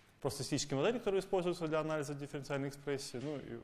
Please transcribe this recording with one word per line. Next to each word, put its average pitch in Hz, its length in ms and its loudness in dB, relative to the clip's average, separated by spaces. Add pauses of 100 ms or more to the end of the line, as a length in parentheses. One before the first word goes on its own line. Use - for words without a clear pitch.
(220)
про 139 80 2
статистические 135 500 0
модели, 226 200 4
которые 196 220 2
используются 175 460 2
для 156 120 4
анализа 151 340 0
дифференциальной 139 560 -2
экспрессии, 139 480 -4
ну 139 220 -4
и 117 240 -8